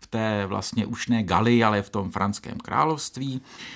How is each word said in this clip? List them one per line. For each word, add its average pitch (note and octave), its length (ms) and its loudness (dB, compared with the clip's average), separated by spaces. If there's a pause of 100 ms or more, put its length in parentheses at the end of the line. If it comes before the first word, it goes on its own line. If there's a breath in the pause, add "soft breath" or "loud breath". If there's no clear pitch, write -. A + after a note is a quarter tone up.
v - 60 -20
té G#2+ 400 0
vlastně G2+ 400 -2
už - 220 -8
ne A#2 140 2
Galii, A2 420 4
ale G#2 180 4
v - 80 -8
tom F#2+ 200 -2
franském - 480 -4
království. C3+ 840 -2 (340 loud breath)